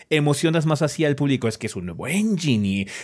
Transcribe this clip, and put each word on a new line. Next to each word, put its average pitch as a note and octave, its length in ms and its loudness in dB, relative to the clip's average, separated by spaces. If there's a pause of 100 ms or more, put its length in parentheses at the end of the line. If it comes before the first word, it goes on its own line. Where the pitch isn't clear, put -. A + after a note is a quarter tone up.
emocionas D3+ 560 2
más D#3 160 0
así D#3 220 0
al D3 120 2
público. C3+ 320 0
Es A2 100 -4
que - 80 -8
es G#2+ 100 -8
un F2+ 120 -6
nuevo E2 200 -10
engine D#3+ 600 2
y G2 200 0 (160)